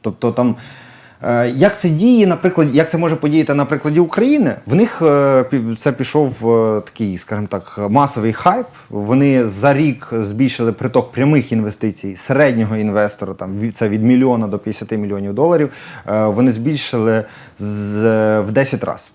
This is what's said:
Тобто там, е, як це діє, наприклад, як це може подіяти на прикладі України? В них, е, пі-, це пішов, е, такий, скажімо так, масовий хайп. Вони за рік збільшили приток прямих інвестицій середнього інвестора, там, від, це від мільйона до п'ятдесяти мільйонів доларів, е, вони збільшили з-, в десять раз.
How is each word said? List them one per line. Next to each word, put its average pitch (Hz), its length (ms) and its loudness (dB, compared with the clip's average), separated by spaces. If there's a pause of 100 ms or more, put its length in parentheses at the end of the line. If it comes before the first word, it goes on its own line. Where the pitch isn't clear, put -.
Тобто 113 320 -4
там, 120 240 0 (640)
е, 120 260 0
як 147 300 2
це 180 100 0
діє, 208 380 4
наприклад, 175 460 2
як 156 180 2
це 170 80 -2
може 160 180 0
подіяти 151 380 0
на 143 100 2
прикладі 151 360 0
України? 202 540 2 (120)
В 110 80 0
них, 214 280 2
е, 139 400 4
пі-, 117 340 -2
це 143 160 0
пішов, 123 580 -2
е, 110 300 2
такий, 101 380 -6
скажімо 104 320 -6
так, 98 300 -10 (100)
масовий 117 420 2
хайп. 214 340 0 (240)
Вони 123 580 2
за 104 260 2
рік 143 380 -2
збільшили 113 600 -2
приток 123 400 -2
прямих 143 400 2
інвестицій 104 640 -4
середнього 120 600 0
інвестора, 104 580 -2
там, 95 240 -10
від, 107 180 -6
це 110 120 -2
від 107 140 -2
мільйона 123 440 2
до 101 120 -6
п'ятдесяти 107 400 -8
мільйонів 101 360 -6
доларів, 151 360 2 (380)
е, 107 180 0
вони 117 260 2
збільшили 113 720 -2 (360)
з-, 107 800 0
в 101 120 -4
десять 135 320 0
раз. - 300 -10